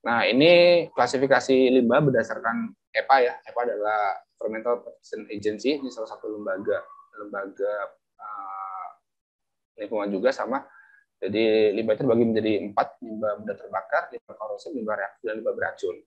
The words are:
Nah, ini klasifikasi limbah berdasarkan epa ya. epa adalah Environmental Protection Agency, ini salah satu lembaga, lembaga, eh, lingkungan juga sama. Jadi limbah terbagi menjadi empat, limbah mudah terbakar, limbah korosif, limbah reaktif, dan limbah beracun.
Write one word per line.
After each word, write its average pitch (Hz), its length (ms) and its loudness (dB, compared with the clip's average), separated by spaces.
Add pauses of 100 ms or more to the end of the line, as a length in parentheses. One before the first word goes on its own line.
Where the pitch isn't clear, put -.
Nah, 113 240 0
ini 170 640 6
klasifikasi 131 800 4
limbah 127 320 4
berdasarkan 113 720 -2 (160)
epa 110 320 4
ya. 127 240 0
epa 117 160 -6
adalah 104 560 -2 (220)
Environmental 113 400 -4
Protection - 480 -14
Agency, 107 480 -2
ini 131 160 -10
salah 110 160 -10
satu 107 240 -12
lembaga, 101 480 -4 (400)
lembaga, 101 540 -6 (420)
eh, 95 720 -14 (960)
lingkungan 104 240 -6
juga 101 240 0
sama. 117 320 -6 (560)
Jadi 107 560 2
limbah 110 160 0
terbagi 117 320 2
menjadi 110 280 2 (200)
empat, - 320 -4
limbah 107 400 -6
mudah 104 160 -8
terbakar, 98 480 -6
limbah - 320 -18
korosif, 107 320 -10
limbah 107 240 -4
reaktif, 98 320 -10
dan 107 100 -6
limbah 107 160 -4
beracun. 87 420 -2 (100)